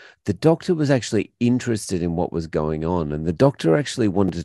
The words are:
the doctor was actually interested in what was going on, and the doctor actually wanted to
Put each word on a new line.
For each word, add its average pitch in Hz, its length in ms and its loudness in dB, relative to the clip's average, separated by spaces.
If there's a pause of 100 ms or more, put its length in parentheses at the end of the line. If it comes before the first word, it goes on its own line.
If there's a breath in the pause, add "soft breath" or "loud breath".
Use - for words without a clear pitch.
(240 loud breath)
the - 80 -2
doctor 160 420 2
was 151 160 0
actually 117 480 0
interested 120 640 0
in 85 140 -2
what 87 160 -2
was 80 160 -6
going 78 360 -2
on, 82 280 -2
and 78 120 -6
the 87 80 -2
doctor 131 440 2
actually 131 320 -2
wanted 90 260 0
to 85 100 -6